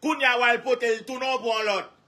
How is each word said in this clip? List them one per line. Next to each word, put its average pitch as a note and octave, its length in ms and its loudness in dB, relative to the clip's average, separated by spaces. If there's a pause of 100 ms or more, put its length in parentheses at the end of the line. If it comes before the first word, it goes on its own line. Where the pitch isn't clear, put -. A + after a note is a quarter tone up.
koun D4+ 160 -2
ya C4 220 4
w - 80 4
al A#3 160 4
pote B3 260 0
l A3 160 -2
tou B3+ 160 -8
non C4 160 -2
pou A3+ 160 -2
an A3 160 -2
lòt. F#3+ 160 -2 (220)